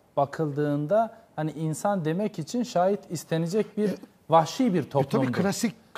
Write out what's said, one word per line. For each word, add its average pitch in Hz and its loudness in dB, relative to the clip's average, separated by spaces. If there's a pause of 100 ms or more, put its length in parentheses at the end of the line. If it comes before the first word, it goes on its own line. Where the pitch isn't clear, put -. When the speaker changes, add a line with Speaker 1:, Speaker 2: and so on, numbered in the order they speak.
(160)
Speaker 1:
bakıldığında 147 0 (220)
hani 156 -2
insan 160 -2
demek 190 -2
için 240 -4
şayet 196 2 (100)
istenecek 170 -2
bir 208 2
Speaker 2:
E, 185 -2 (340)
Speaker 1:
vahşi 160 4
bir 180 2
Speaker 2:
e, - -10
tabii 135 2
Speaker 1:
toplumdu. 254 0
Speaker 2:
klasik 196 -2 (240)